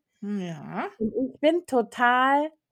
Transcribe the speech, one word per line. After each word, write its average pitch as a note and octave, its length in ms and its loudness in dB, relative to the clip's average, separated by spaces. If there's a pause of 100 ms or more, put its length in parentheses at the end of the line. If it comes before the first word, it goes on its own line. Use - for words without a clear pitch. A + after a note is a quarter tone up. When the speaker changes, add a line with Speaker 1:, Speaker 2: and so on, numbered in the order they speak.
(220)
Speaker 1:
Hm, G#3 180 -4
ja. F3 580 -8
Speaker 2:
Und A3 160 -4
ich - 260 -4
bin E4 260 2
total B3+ 840 2 (220)